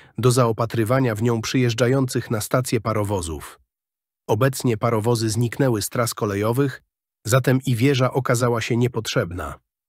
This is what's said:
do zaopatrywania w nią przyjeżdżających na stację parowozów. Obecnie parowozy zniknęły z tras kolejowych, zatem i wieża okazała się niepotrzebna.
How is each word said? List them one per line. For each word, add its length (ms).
do 120
zaopatrywania 840
w 80
nią 180
przyjeżdżających 920
na 100
stację 400
parowozów. 800
Obecnie 480
parowozy 540
zniknęły 520
z 60
tras 260
kolejowych, 680
zatem 400
i 100
wieża 360
okazała 480
się 160
niepotrzebna. 840